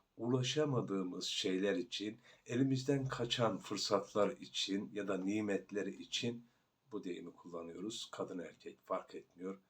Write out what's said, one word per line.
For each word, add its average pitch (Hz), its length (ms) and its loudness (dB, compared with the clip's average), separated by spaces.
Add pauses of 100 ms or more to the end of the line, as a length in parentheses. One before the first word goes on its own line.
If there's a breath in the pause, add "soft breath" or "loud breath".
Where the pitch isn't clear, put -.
(180 soft breath)
ulaşamadığımız 113 1080 0
şeyler 95 500 2
için, 101 460 -4 (240 loud breath)
elimizden 135 640 2
kaçan 117 500 2
fırsatlar 101 720 2
için - 640 -2
ya 101 140 -2
da 98 100 2
nimetleri 98 760 0
için 120 540 -4 (420 soft breath)
bu 101 120 -4
deyimi 87 300 -6
kullanıyoruz. 85 760 -8
Kadın 92 280 -4
erkek - 460 -12
fark - 300 -4
etmiyor. 92 540 -8